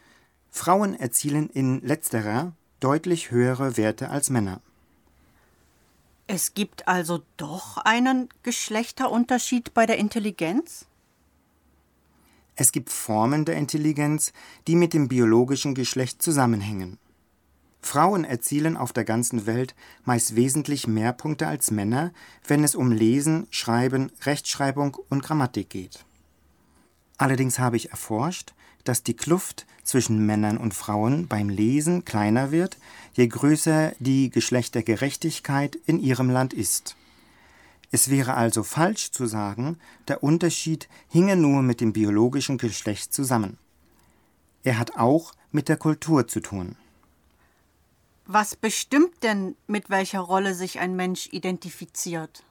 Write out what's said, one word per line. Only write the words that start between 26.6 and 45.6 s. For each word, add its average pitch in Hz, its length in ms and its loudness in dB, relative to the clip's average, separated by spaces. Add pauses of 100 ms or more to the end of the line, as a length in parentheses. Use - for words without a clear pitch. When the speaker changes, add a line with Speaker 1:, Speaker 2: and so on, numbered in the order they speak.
Speaker 1:
Allerdings 131 400 0
habe 123 180 2
ich - 140 -6
erforscht, - 640 -6 (280)
dass - 200 -2
die - 120 -4
Kluft - 520 -2 (160)
zwischen 110 420 2
Männern 107 320 2
und 113 160 -4
Frauen 120 540 0
beim 104 220 -2
Lesen 143 560 0
kleiner 110 460 0
wird, 175 260 0 (360)
je 123 140 6
größer 156 720 2
die 135 320 2
Geschlechtergerechtigkeit 135 1400 0
in 165 240 0
ihrem 127 320 2
Land 127 220 0
ist. - 420 -4 (920)
Es - 200 2
wäre 135 240 2
also 117 300 2
falsch 180 480 -2
zu 127 160 -4
sagen, 110 500 -4 (320)
der 139 120 -4
Unterschied 160 680 0 (180)
hinge 185 300 4
nur 143 240 4
mit 127 180 2
dem 110 140 2
biologischen 117 640 2
Geschlecht - 560 -6
zusammen. 117 440 -2 (1080)
Er 127 140 2
hat 117 200 -4
auch 139 360 2 (180)
mit 147 180 -2